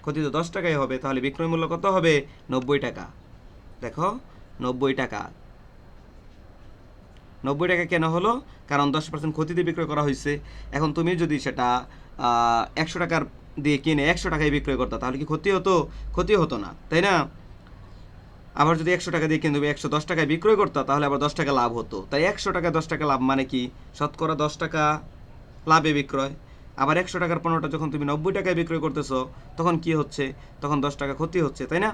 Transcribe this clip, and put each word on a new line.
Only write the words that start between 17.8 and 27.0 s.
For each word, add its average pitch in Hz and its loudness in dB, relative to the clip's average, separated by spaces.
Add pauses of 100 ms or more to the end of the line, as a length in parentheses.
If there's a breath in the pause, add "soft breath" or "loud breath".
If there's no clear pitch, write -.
আবার 156 4
যদি 160 0
একশো 175 0
টাকা 160 2
দিয়ে 156 2
কিনে 156 2
তুমি 147 2
একশো 143 -4
দশ 147 2
টাকায় 160 2
বিক্রয় 180 4
করতা, 151 2
তাহলে 143 2
আবার 139 0
দশ 147 0
টাকা 139 0
লাভ 123 4
হতো। 113 -6 (100)
তাই 143 0
একশো 196 0
টাকা 175 0
দশ 156 0
টাকা 151 -2
লাভ 135 2
মানে 135 2
কি? 131 -2 (340 loud breath)
শতকরা 156 -2
দশ 151 0
টাকা 156 0 (840)
লাভে 160 6
বিক্রয়। 139 -2 (440 loud breath)
আবার 143 2
একশো 180 -2